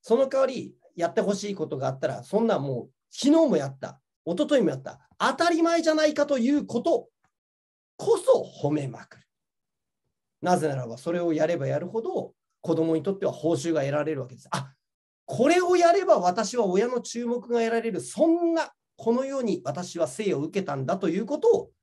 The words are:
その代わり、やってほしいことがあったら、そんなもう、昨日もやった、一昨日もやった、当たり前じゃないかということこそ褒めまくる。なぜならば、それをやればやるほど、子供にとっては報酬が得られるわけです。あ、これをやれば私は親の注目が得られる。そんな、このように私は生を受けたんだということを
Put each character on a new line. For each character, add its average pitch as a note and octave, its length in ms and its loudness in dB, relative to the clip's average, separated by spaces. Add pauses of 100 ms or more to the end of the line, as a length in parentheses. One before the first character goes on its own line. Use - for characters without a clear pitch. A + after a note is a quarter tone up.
そ - 160 2
の C4 120 4
代 C4+ 120 0
わ C4+ 60 4
り、 - 280 -6 (200)
や E3+ 140 -2
っ - 60 -6
て A3+ 60 2
ほ G3+ 140 0
し G3 160 -6
い G3 40 -4
こ D#3+ 120 -6
と D3 100 -8
が C3 120 -4
あ - 20 -2
っ C3+ 80 -8
た D#3+ 80 -4
ら、 B2+ 160 -6
そ F#3+ 160 -2
ん A3+ 80 2
な G3 140 2
も C3+ 240 -6
う、 - 60 -20 (200)
昨 C#4+ 240 2 (100)
日 D4 40 2
も F3+ 80 2
や C#3 120 -2
っ C3+ 100 -14
た、 - 220 -12 (240)
一 F3 200 -4
昨 D4 120 2
日 A#3+ 60 4
も D#3+ 80 2
や C3+ 60 -6
っ C3+ 60 -12
た、 - 180 -16 (180)
当 C4 160 0
た E4+ 160 2
り E4 120 2
前 E4+ 200 2
じ D#4+ 80 2
ゃ D#4 40 2
な D#4 120 2
い D4+ 80 2
か C#4+ 120 2
と C#4+ 120 0
い A#3 140 2
う C4+ 140 0
こ A#3 140 -2
と E4 280 0 (880)
こ - 220 2
そ A#4 260 4 (240)
褒 C#3+ 40 0
め C#3+ 140 -2
ま - 200 -12
く - 120 -20
る。 - 60 -20 (1160)
な F3 160 2
ぜ D3+ 120 0
な C#3 80 -2
ら B2+ 100 -6
ば、 A2+ 120 -10
そ E3+ 120 -8
れ F3 100 -2
を E3+ 120 0
や D#3 140 2
れ E3+ 100 0
ば C3+ 100 -4
や C#3 120 -2
る F3+ 100 -6
ほ A3 120 -4
ど、 - 340 -6 (260)
子 E3 140 -2
供 D#3+ 220 0
に D3+ 60 -2
と G3 120 -4
っ F#3+ 40 -10
て F#3+ 80 -4
は C3+ 60 -2
報 E3 200 -2
酬 D#3 200 -2
が D#3 80 0
得 C#3 120 -2
ら D3 120 -2
れ D#3 100 -4
る C3 80 -6
わ A#2 60 -10
け - 80 -18
で - 40 -20
す。 - 120 -20
あ、 C#3 200 -8 (540)
こ B3 220 2
れ F4 120 6
を F4+ 160 2
や E4+ 140 6
れ F#4 140 4
ば F4+ 140 6
私 F#3+ 380 0
は A3+ 100 2
親 F#3+ 200 2
の B3 140 -2
注 A#3 260 -8
目 A#3+ 140 -2 (120)
が A#3+ 60 2
得 A3+ 120 0
ら A#3 100 0
れ A3+ 100 -4
る。 F3 100 -4
そ C4 260 0
ん E4+ 280 2
な、 D#4+ 180 -2 (240)
こ A3+ 160 -2
の C4 120 0
よ C4+ 140 -4
う B3+ 40 -2
に G3 220 -2
私 E3+ 340 -6
は D#3+ 80 2
生 G3 280 -2
を C#3 60 -2
受 E3 200 -4
け F#3 40 -6
た C#3+ 120 -4
ん C3+ 100 -4
だ F3 100 0
と F#3+ 120 -2
い E3 100 0
う A3+ 80 -4
こ C#4+ 120 -4
と A4+ 180 4
を - 140 -6 (120)